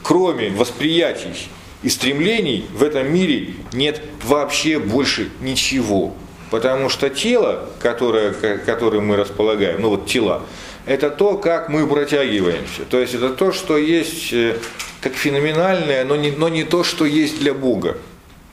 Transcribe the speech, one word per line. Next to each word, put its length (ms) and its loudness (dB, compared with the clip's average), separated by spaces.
Кроме 480 2
восприятий 1000 0
и 60 0
стремлений 840 0
в 100 2
этом 300 0
мире 400 0
нет 300 -2
вообще 560 2
больше 500 0
ничего. 720 0
Потому 340 0
что 220 0
тело, 580 0
которое, 520 2
ко-, 280 -2
которым 480 0
мы 80 4
располагаем, 680 0
ну 80 2
вот 160 0
тела, 380 0
это 240 2
то, 260 2
как 340 0
мы 180 2
протягиваемся. 1000 0
То 120 2
есть 160 -2
это 140 0
то, 220 2
что 240 -2
есть, 560 0
э, 280 2
как 120 -2
феноменальное, 920 0
но 100 2
не, 140 0
но 200 2
не 140 0
то, 200 2
что 220 0
есть 340 2
для 160 2
Бога. 420 0